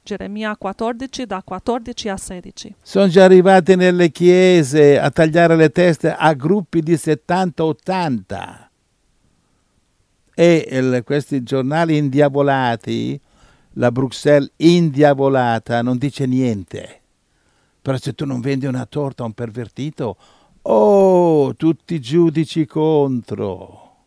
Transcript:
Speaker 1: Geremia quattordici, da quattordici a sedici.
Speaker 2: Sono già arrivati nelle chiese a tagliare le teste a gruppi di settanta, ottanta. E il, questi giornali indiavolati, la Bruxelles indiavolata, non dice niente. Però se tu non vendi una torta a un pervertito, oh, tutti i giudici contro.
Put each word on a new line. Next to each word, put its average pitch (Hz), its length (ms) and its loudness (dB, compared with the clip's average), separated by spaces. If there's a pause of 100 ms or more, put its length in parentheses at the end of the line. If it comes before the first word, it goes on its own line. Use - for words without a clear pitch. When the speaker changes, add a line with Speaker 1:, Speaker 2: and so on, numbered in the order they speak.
Speaker 1:
Geremia 208 560 -10
quattordici, 233 680 -8
da 190 160 -10
quattordici 226 640 -8
a 190 80 -6
sedici. - 640 -18
Speaker 2:
Sono 196 280 0
già 185 160 6
arrivati 185 520 6
nelle 180 340 2
chiese 165 880 4
a 143 120 0
tagliare 165 440 2
le 160 160 4
teste 170 440 0
a 156 180 2
gruppi 165 480 -2
di 160 160 0
settanta, 175 680 -4
ottanta. 127 1080 -6 (1600)
E 170 380 2
il, 131 340 -2
questi 143 380 -4
giornali 147 560 -2
indiavolati, 135 1200 -2 (520)
la 123 200 -2
Bruxelles 135 640 0
indiavolata, 135 1300 2
non 123 160 -2
dice 139 260 -6
niente. 120 760 -6 (840)
Però 135 160 -4
se 131 160 -8
tu 156 100 -8
non 131 160 -6
vendi 135 240 -4
una 127 220 -6
torta 139 380 -8
a - 20 -8
un 107 80 -12
pervertito, 120 840 -10 (460)
oh, 185 920 2
tutti 160 420 -4
i 147 40 -6
giudici 160 640 0
contro. 123 1300 -4 (100)